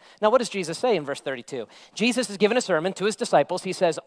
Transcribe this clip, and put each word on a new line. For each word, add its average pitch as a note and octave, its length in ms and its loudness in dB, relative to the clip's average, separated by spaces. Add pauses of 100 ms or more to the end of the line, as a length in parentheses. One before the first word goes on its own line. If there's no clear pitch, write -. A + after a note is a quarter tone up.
(200)
Now, G#3+ 120 4
what B3+ 80 6
does A3+ 100 -2
Jesus E3+ 300 -6
say B3 160 2
in D3+ 100 -2
verse C#3 160 -6
thirty-two? B2+ 460 -8 (260)
Jesus A#3 340 0
has G3+ 100 -10
given G#3 200 2
a B3 40 2
sermon F3+ 320 0
to F#3 120 -4
his G#3+ 100 0
disciples. F3 480 2
He F#3 100 -6
says, D#3+ 340 0